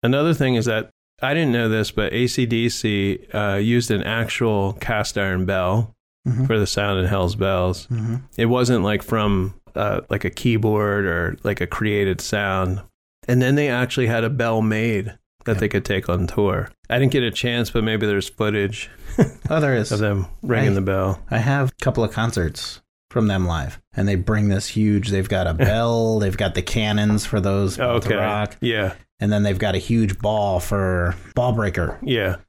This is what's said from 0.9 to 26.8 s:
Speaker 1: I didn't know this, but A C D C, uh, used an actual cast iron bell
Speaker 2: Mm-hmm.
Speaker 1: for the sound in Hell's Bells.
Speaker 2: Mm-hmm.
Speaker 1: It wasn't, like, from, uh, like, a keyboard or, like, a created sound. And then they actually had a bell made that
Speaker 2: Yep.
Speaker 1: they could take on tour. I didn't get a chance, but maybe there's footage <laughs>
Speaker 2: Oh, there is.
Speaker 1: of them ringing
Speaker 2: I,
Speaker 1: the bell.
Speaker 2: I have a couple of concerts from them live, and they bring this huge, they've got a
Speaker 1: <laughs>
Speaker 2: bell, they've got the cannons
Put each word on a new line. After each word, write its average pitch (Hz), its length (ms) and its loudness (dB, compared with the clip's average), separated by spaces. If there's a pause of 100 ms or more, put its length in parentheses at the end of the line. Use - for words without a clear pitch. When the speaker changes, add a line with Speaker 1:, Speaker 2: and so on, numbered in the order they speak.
Speaker 1:
I 135 120 0
didn't 156 180 2
know 117 160 2
this, 110 220 0
but 104 240 -2
A 123 140 2
C 123 180 0
D 117 220 0
C, 101 680 -2
uh, 104 220 0
used 117 340 2
an 104 120 0
actual 107 720 0
cast - 440 -4
iron 95 280 0
bell 98 460 0 (360)
Speaker 2:
Mm-hmm. 123 160 0
Speaker 1:
for 113 140 2
the 101 80 2
sound 101 340 -2
in 92 60 2
Hell's 95 280 0
Bells. 95 520 -2
Speaker 2:
Mm-hmm. 113 300 -4 (200)
Speaker 1:
It 117 80 0
wasn't, 120 400 2
like, 104 180 0
from, 101 520 0 (200)
uh, 104 360 -2
like, 101 160 -4
a 87 40 0
keyboard 107 760 0
or, 85 380 -2
like, 101 180 -2
a 87 40 -2
created 101 540 0
sound. 95 640 -2 (440)
And 127 140 2
then 127 140 2
they 147 160 2
actually 123 360 0
had 113 160 0
a 113 60 0
bell 117 320 0
made 110 460 0 (400)
that 113 60 0
Speaker 2:
Yep. 98 80 0
Speaker 1:
they 107 100 0
could 98 160 0
take 95 240 -2
on 90 160 0
tour. 98 420 0 (220)
I 120 80 2
didn't 135 140 4
get 139 100 2
a 117 80 0
chance, 120 400 -2
but 113 140 0
maybe 110 220 0
there's 101 220 0
footage 107 600 -2 (260)
<laughs> - 320 0
Speaker 2:
Oh, 156 120 2
there 139 140 2
is. 110 180 0
Speaker 1:
of 104 80 0
them 101 260 0 (160)
ringing 104 300 2
Speaker 2:
I, - 20 2
Speaker 1:
the 98 80 0
bell. 95 480 0
Speaker 2:
I 120 80 0
have 135 320 2
a - 120 -12
couple - 220 2
of - 80 -4
concerts - 680 -4 (280)
from 113 180 2
them 95 180 0
live, 80 340 -4 (140)
and 101 120 0
they 101 100 2
bring 104 340 2
this 98 180 0
huge, 107 400 2
they've 95 180 0
got 92 200 0
a 82 80 0
Speaker 1:
<laughs> - 0 -
Speaker 2:
bell, 113 640 2
they've 101 180 0
got 95 180 0
the 90 60 0
cannons 104 640 2